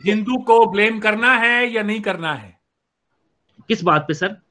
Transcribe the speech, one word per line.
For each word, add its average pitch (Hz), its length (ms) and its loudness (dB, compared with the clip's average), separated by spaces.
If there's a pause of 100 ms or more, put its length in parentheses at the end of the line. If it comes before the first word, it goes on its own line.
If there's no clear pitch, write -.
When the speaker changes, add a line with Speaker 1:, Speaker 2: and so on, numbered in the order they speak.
Speaker 1:
हिंदू 214 320 -2
को 226 300 4
ब्लेम 208 320 0
करना 214 360 2
है 240 380 0
या 220 100 -2
नहीं 214 180 -4
करना 170 340 -4
है? 107 260 -16 (1080)
Speaker 2:
किस 214 140 -2
बात 180 260 2
पे 156 60 -4
सर? 190 220 -6 (140)